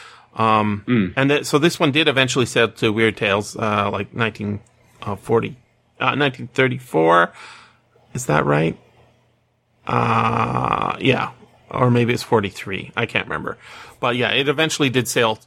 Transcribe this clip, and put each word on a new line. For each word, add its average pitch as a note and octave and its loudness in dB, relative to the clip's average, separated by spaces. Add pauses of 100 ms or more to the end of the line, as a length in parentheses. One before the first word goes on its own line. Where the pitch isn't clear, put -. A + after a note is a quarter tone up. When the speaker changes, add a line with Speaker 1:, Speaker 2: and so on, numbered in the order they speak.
(360)
Speaker 1:
Um, G#2+ 2
Speaker 2:
Mm. G#2+ 2
Speaker 1:
and C3+ 2
th-, C#3+ 0
so D3+ 2
this E3 2
one D#3 2
did D3+ 2
eventually C3 2
sell A#2 2
to A2+ -2
Weird A2 2
Tales, G#2 0
uh, G#2 0
like G2+ -6
nineteen, G#2+ -4 (420)
uh, G#2 -6
forty, G2+ -2 (440)
uh, B2 0
nineteen C3 -2
thirty-four. D#3+ 2 (840)
Is - -8
that - 0
right? D#3 0 (1080)
Uh, A#2 0
yeah. B2 0 (400)
Or B2 2
maybe A#2+ 2
it's A#2+ -4
forty-three. G2 -4
I A#2 -2
can't - -4
remember. - -8 (420)
But B2 0
yeah, A#2+ 0
it C3+ 0
eventually D3+ 0
did B2 0
sell, A2+ 0